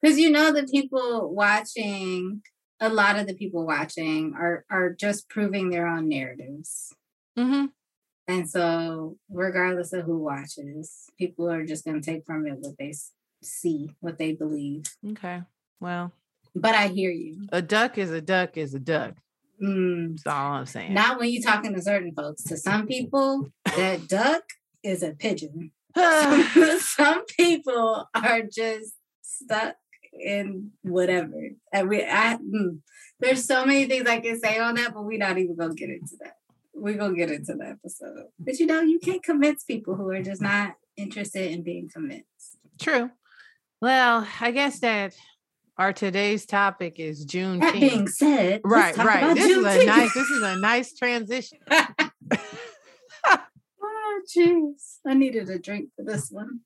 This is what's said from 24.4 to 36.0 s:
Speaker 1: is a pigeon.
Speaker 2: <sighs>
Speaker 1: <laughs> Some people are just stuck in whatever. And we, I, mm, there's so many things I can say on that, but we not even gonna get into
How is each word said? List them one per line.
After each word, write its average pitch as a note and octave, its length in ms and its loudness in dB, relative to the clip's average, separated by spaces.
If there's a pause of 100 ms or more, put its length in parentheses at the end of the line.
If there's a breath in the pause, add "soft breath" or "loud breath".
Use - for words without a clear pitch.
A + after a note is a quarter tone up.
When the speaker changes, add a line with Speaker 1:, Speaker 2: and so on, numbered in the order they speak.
Speaker 1:
is F#3 220 -4
a D#3 80 -6
pigeon. E3 680 -8
Speaker 2:
<sighs> - 60 -20
Speaker 1:
<laughs> - 100 -20
Some D#4+ 1300 6
people C4+ 880 2
are A3+ 280 2
just A3 520 -6 (280)
stuck A3+ 540 -4 (360)
in G3+ 580 -6 (120)
whatever. F3+ 680 -2 (220)
And G3 160 0
we, G#3 160 0
I, A3+ 320 2
mm, G3 440 -4 (400 loud breath)
there's B3+ 260 2
so C4 200 2
many C#4 200 4
things B3+ 220 0
I A3+ 120 2
can A#3 180 -4
say A3 200 0
on A#3 180 0
that, A3+ 180 -2
but G#3+ 100 -10
we A3 120 -6
not G3 220 -2
even F3 180 -2
gonna E3 180 -4
get - 160 -10
into - 300 -14